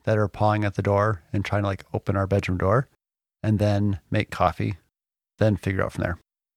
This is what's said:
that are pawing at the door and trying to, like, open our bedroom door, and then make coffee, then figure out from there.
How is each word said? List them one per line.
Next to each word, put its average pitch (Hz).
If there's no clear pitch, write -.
that 110
are 104
pawing 104
at 101
the -
door 101
and 101
trying 104
to, 101
like, 98
open 98
our 98
bedroom 95
door, 98
and 107
then 101
make 104
coffee, 95
then 107
figure 95
out -
from -
there. 87